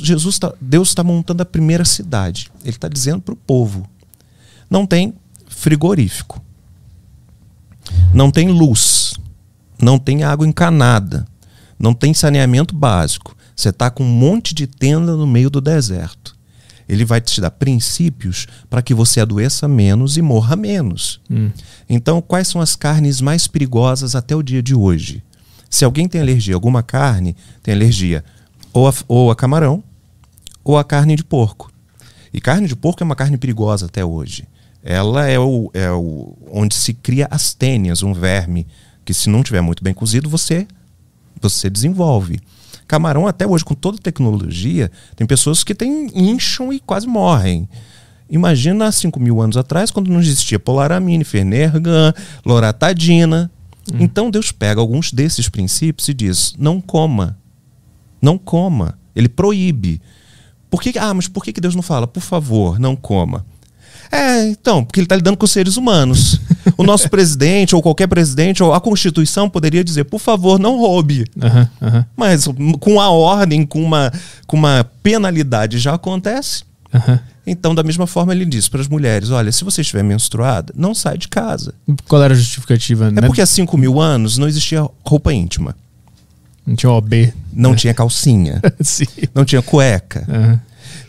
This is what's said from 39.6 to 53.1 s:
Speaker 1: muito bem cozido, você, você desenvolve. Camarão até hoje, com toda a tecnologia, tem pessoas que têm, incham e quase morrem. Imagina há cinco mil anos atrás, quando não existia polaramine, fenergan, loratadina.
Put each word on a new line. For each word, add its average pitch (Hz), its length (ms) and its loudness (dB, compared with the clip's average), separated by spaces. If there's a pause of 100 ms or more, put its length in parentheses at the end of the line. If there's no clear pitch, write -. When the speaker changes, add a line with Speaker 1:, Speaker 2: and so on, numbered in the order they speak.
Speaker 1:
muito 85 240 -2
bem 92 80 -2
cozido, 117 380 -2
você, 165 360 -2 (720)
você 101 300 -2
desenvolve. 117 720 -2 (460)
Camarão 156 400 0
até 190 200 -2
hoje, 175 180 0
com 147 100 -4
toda 196 240 -6
a - 20 -20
tecnologia, 110 920 -2 (240)
tem 117 120 -4
pessoas 143 360 0
que 208 120 -4
têm, 277 400 -6
incham 240 580 -2
e 277 80 -8
quase 208 260 -6
morrem. 143 640 0 (640)
Imagina 175 560 2
há 214 60 0
cinco 160 280 -2
mil 117 220 2
anos 110 160 0
atrás, 160 320 -2
quando 196 200 -4
não 175 100 2
existia 143 380 0
polaramine, 160 640 0
fenergan, 156 880 2 (480)
loratadina. 165 880 2 (420)